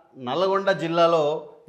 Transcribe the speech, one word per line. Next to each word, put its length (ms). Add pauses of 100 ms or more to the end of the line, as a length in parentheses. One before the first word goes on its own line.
(180)
నల్లగొండ 540
జిల్లాలో 800 (200)